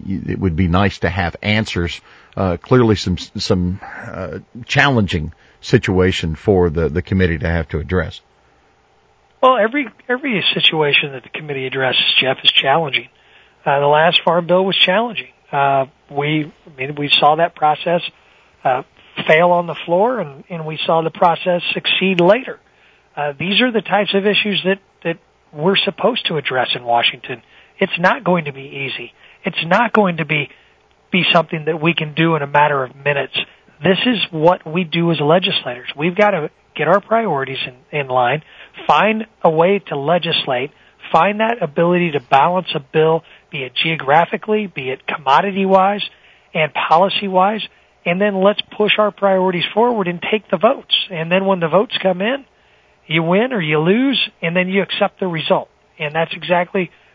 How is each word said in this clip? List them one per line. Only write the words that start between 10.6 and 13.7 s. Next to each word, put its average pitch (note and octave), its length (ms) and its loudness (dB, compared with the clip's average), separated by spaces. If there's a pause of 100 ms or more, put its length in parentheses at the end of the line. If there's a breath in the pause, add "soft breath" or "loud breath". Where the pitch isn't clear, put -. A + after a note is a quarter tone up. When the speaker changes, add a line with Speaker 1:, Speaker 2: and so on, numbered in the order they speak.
Speaker 2:
that C3 100 -12
the - 80 -20
committee C3+ 380 -8
addresses, C3 520 -2
Jeff, C3 240 0
is - 80 2
challenging. C#3 580 0 (540 soft breath)
Uh, C#3+ 160 2